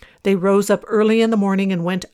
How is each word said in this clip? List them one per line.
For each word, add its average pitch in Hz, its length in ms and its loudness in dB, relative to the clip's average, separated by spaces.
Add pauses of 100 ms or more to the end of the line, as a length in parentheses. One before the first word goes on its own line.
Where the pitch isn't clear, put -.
(240)
They 196 100 2
rose 196 340 2
up 202 200 -2
early 220 340 2
in 226 80 0
the 226 80 0
morning 196 340 0
and 170 120 -4
went 180 300 -4